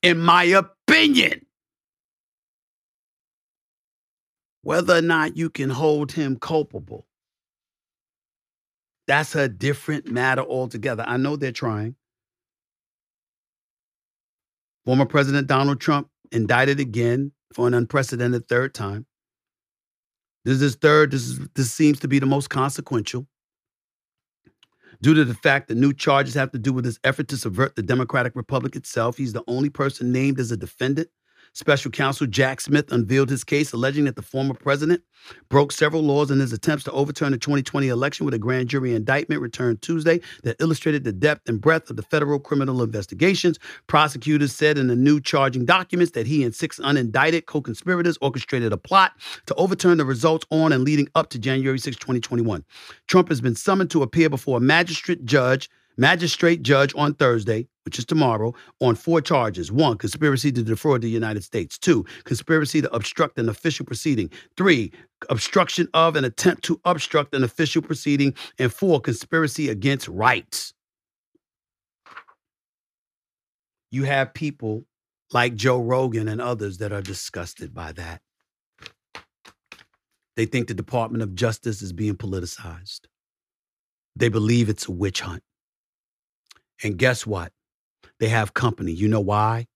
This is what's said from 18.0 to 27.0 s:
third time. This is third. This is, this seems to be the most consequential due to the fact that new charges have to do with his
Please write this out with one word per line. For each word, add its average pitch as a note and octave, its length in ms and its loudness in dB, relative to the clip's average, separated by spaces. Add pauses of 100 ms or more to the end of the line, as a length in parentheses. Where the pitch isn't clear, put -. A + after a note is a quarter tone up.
third B2+ 260 0
time. G#2 320 -8 (1400)
This C3 180 2
is C#3+ 140 2
third. D3+ 360 6
This C3+ 160 -2
is, B2+ 120 -8 (160)
this B2 160 0
seems D3 280 4
to - 80 -6
be C#3 120 2
the C3+ 60 -2
most C#3 240 0
consequential C3 800 -4 (1700)
due D3 120 4
to D#3 100 4
the A#2+ 120 0
fact C#3 320 0
that A2+ 80 -6
new C#3 180 2
charges C#3 400 0
have C3 180 -2
to C3+ 80 -8
do C3 140 -2
with B2+ 120 -2
his A#2+ 180 -6